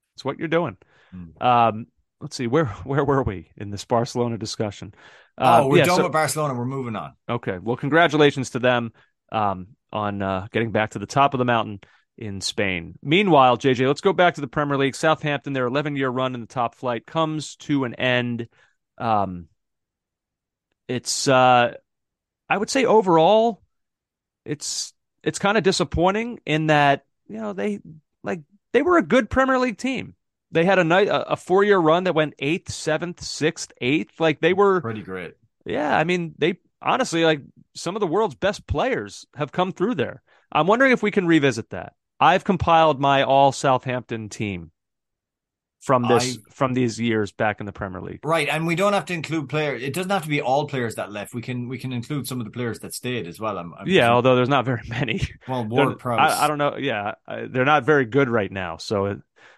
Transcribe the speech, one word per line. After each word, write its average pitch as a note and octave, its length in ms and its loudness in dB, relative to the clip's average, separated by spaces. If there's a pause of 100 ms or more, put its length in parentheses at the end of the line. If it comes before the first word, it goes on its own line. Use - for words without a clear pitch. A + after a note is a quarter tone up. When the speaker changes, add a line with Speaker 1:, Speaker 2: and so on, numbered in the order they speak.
(140)
Speaker 1:
It's - 100 -16
what C3+ 140 -6
you're E3 80 -6
doing. D#3+ 300 -2 (340)
Speaker 2:
Hmm. F2 340 -14
Speaker 1:
Um, A#2+ 420 2 (340)
let's - 160 -12
see, B2+ 100 -4
where, C#3+ 200 0
where C3 380 -4
were C3+ 200 0
we F#2+ 320 -8
in G2+ 140 -12
this G2+ 140 -10
Barcelona A#2 540 -2
discussion? G#2 560 -8 (420)
Uh, A#2+ 280 6
Speaker 2:
Oh, - 20 0
we're D3 120 4
Speaker 1:
yeah, C#3+ 80 6
Speaker 2:
done F3 100 2
Speaker 1:
so E3+ 80 4
Speaker 2:
with E3+ 80 -4
Barcelona. D3+ 420 -2
We're A#2+ 100 -6
moving B2+ 300 -6
on. D2 200 -10 (140)
Speaker 1:
Okay. A2+ 300 -6
Well, A2 180 -4
congratulations D3 760 4
to B2 100 -6
them, A#2+ 320 2 (400)
um, G2 340 -2 (260)
on, G2+ 300 -4
uh, F#2+ 300 -2
getting A2+ 180 -2
back G#2+ 200 0
to G#2+ 100 -10
the G2+ 60 -8
top C#3 280 2
of C3 40 -2
the B2 60 -2
mountain G#2+ 360 -2 (380)
in G2 220 -10
Spain. F2+ 600 -4
Meanwhile, C#3+ 540 4
J C3 180 0
J, B2+ 140 0
let's C#3+ 140 -2
go G3 100 2
back F3 220 2
to D3+ 60 -12
the C#3 60 -6
Premier C#3+ 300 -2
League. C#3 180 -2
Southampton, D3 600 -2
their B2+ 120 -2
eleven-year C#3 440 -2
run B2+ 240 -4
in A#2+ 80 -10
the G#2+ 40 -14
top A#2+ 300 -6
flight A#2+ 300 -6
comes D#3 500 -4
to C#3 280 -2
an A2+ 100 -6
end. A#2+ 540 -2 (500)
Um, G2 500 -2 (1400)
it's, - 380 -6
uh, B2+ 460 6 (800)
I F3 80 0
would A3 100 -4
say C4+ 160 0
overall, G3+ 800 4 (840)
it's, - 480 -8 (300)
it's - 160 -4
kinda G3+ 240 2
disappointing F#3+ 840 0
in D#3 220 -2
that, C#3+ 400 4 (220)
you G#3+ 100 -12
know, G#3+ 160 -8
they, G3+ 260 -6 (420)
like, F#3+ 180 -6 (320)
they B3+ 100 4
were E4+ 160 4
a D#4 40 4
good G#3 280 2
Premier C4 280 2
League B3+ 200 -2
team. B3+ 360 -6 (360)
They E3 160 2
had F#3+ 120 4
a F3+ 60 6
night, F#3 240 4
a, C#3 240 -2
a D3 40 2
four-year G3 420 4
run E3+ 260 4
that F3+ 100 0
went D3+ 240 0
eighth, D#3 320 -4
seventh, D#3+ 520 -6
sixth, - 580 -4
eighth. D3+ 400 -2
Like, D#3+ 200 2
they E3 120 4
were F#3+ 300 2
Speaker 2:
Pretty A2 200 -8
great. F#2 320 -10 (300)
Speaker 1:
Yeah, C#4+ 320 -2
I D#3 80 2
mean, F3 320 -4
they F3 200 -2 (260)
honestly, E3+ 420 0
like, D#3 160 2 (340)
some F3+ 220 -8
of A3 40 -8
the G3+ 60 0
world's F3 280 -2
best - 320 -6
players D3+ 580 -4 (100)
have C#3+ 160 -6
come F#3 220 -2
through A3 220 -2
there. A2 280 -4 (280)
I'm D#3 160 2
wondering B3 260 4
if A#3 100 2
we G#3 80 0
can F#3 160 0
revisit C#3 440 2
that. F2+ 240 -12 (260)
I've E3 240 4
compiled D#3+ 560 2
my C#3 220 4
all C#3 280 4
Southampton B2 800 -2
team F#2+ 420 -8 (1120)
from B2 260 2
this, A#2+ 300 2
Speaker 2:
I - 160 -20
Speaker 1:
from B2+ 220 -2
these A#2 260 -2
years A2 320 0
back G#2+ 260 -2
in G#2+ 80 -12
the G2 60 -10
Premier F#2 280 -10
League. F2+ 220 -12
Speaker 2:
Right, D3+ 260 -2
and D#3 200 -4
we E3+ 80 -2
don't G3+ 160 0
have G3 140 -2
to F3+ 80 -8
include D#3 340 -6
players. C#3 340 -4
It C3+ 100 -6
doesn't F#3 200 -6
have F#3+ 100 0
to D#3 60 -10
be D3 120 -2
all C#3+ 280 -2
players A#2+ 280 -4
that G2 140 -8
left. G#2 240 -12
We A#2+ 80 -8
can, B2 260 -8
we B2+ 100 -10
can C3 140 -10
include B2 360 -8
some B2+ 120 -8
of A2+ 40 -8
the G#2 80 -14
players A#2 280 -6
that G2 140 -14
stayed B2 320 -8
as E2+ 140 -16
well. G#2+ 180 -6
I'm, F2 160 -12
I'm - 140 -10
Speaker 1:
Yeah, F3+ 140 4
Speaker 2:
presuming. A#2 80 4
Speaker 1:
although B2 260 4
there's B2 120 2
not C3+ 160 0
very A#2+ 200 -4
<laughs> - 40 -14
many. A2+ 320 -4 (280)
Speaker 2:
Well, B2+ 160 -4
Speaker 1:
They're, B2+ 220 2
Speaker 2:
Ward-Prowse. B2+ 460 0
Speaker 1:
I, A2+ 120 2
I - 20 4
don't D3+ 120 -2
know. C#3+ 180 -2
Yeah, A2 380 -4 (120)
I, A2+ 240 -10
they're B2 140 0
not D3 180 4
very C#3 220 4
good C3 240 0
right G#2 240 0
now, F2+ 240 -8
so G2+ 300 -4
it G2+ 120 -6 (400)